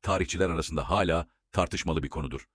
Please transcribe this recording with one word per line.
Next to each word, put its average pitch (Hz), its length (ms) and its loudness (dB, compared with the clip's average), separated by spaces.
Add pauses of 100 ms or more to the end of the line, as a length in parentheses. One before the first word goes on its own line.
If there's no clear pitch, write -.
tarihçiler 92 480 2
arasında 80 400 -2
hala 87 380 2 (240)
tartışmalı 85 520 0
bir 71 60 -6
konudur. 67 460 -6